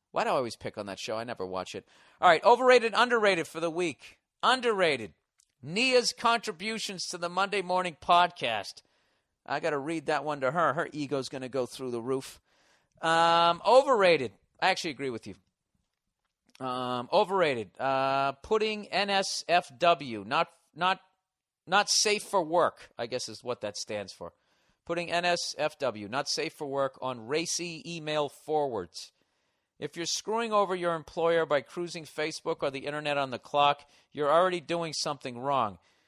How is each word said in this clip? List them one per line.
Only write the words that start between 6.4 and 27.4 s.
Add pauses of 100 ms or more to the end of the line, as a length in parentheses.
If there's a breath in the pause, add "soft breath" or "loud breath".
to
the
Monday
morning
podcast. (600)
I
gotta
read
that
one
to
her.
Her
ego's
gonna
go
through
the
roof. (600)
Um,
overrated. (300)
I
actually
agree
with
you. (1300)
Um,
overrated.
Uh, (100)
putting
N
S
F
W,
not, (240)
not, (640)
not
safe
for
work,
I
guess
is
what
that
stands
for. (540)
Putting
N
S
F
W,
not
safe
for
work,
on
racy